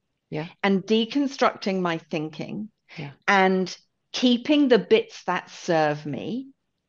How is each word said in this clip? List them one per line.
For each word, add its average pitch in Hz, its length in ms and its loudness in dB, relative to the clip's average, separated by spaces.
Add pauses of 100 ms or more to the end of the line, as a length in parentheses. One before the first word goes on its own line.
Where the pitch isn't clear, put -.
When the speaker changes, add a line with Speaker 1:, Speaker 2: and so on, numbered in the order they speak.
(320)
Speaker 1:
Yeah. 156 160 -6 (160)
Speaker 2:
and 196 200 2
deconstructing 226 960 -2
my 165 180 -2
thinking 160 680 -8 (280)
Speaker 1:
Yeah. 147 140 -12 (160)
Speaker 2:
and 190 480 2 (380)
keeping 254 560 2
the 233 100 6
bits - 460 0
that 180 260 -6
serve 151 540 0
me 151 420 -8 (420)